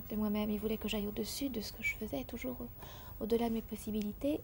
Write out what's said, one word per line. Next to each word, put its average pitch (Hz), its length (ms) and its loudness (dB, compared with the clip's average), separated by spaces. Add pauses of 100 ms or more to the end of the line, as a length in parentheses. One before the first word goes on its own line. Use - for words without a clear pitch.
de 226 60 -2
moi-même. 214 340 4
Il 208 100 2
voulait 214 180 2
que 214 100 -2
j'aille 208 200 2
au-dessus 220 420 0
de 226 100 -2
ce - 140 -4
que - 100 -6
je - 120 0
faisais, 254 280 -2
toujours 247 320 -4 (640)
au-delà 233 280 4
de 226 40 2
mes 226 80 2
possibilités, 214 840 0